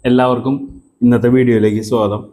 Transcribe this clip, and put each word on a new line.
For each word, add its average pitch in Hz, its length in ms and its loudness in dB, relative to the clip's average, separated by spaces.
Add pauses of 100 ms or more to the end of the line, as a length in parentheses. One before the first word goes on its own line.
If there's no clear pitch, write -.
എല്ലാവർക്കും 127 480 0 (480)
ഇന്നത്തെ 120 300 2
വീഡിയോയിലേക്ക് 110 540 2
സ്വാഗതം. 107 340 -2 (100)